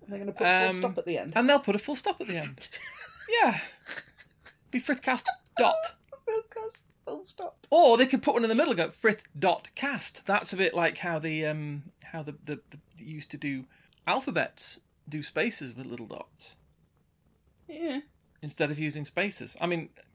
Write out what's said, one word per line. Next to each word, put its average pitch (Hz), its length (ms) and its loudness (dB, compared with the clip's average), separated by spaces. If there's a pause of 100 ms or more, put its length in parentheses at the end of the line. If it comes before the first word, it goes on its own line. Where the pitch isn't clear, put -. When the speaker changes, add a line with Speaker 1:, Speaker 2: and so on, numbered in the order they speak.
Speaker 1:
And 202 120 -14
they're - 60 -6
gonna - 120 -6
put 190 160 2
a 185 120 6
full 185 100 4
Speaker 2:
Um, - 60 0
Speaker 1:
stop 185 220 -2
at - 80 -4
the 170 120 -2
end. 160 180 -6
Speaker 2:
and 240 140 6
they'll 285 100 8
put 208 160 0
a 208 40 0
full 285 180 -4
stop - 240 -2
at 233 60 -8
the 180 100 -4
end. 139 360 -10
Speaker 1:
<laughs> - 60 -10 (640)
Speaker 2:
Yeah. 208 160 4 (1120)
Be 254 100 -2
Frithcast 254 420 -2 (340)
dot. 640 180 6 (520)
Speaker 1:
Frithcast, 440 540 -6 (240)
full - 180 -8
stop. - 460 -14
Speaker 2:
Or 285 260 10
they 254 100 8
could 254 160 0
put 285 120 2
one 233 100 4
in 220 60 2
the 226 60 2
middle 294 160 4
and 185 60 0
go, 170 120 2
"Frith - 340 2 (160)
dot 175 340 0
cast." - 520 -4
That's - 260 0
a 190 60 -2
bit 185 160 2
like 165 240 2
how 175 200 -4
the, 156 280 -4
um, 147 380 -4 (280)
how 160 120 -10
the, 147 100 -10 (100)
the, 147 120 -6 (160)
the, 147 80 -20 (180)
they 123 80 -18
used 151 260 -12
to 151 60 -12
do 139 280 -6 (400)
alphabets, - 760 -2 (260)
do 151 160 -8
spaces 156 520 -2
with 127 100 -12
little 117 220 -10
dots. - 480 -16 (1120)
Speaker 1:
Yeah. 302 320 -4 (420)
Speaker 2:
Instead 151 300 -2
of 147 80 -6
using 151 260 -4
spaces. - 560 -4
I 170 60 0
mean, 170 220 -2 (260)